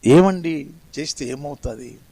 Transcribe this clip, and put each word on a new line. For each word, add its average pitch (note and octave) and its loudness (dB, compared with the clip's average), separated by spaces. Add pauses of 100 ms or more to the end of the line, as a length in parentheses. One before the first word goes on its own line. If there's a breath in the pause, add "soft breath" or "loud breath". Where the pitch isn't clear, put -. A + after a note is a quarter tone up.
ఏమండి E3 4 (300)
చేస్తే D3 -8
ఏమవుతుంది C3 -12 (120)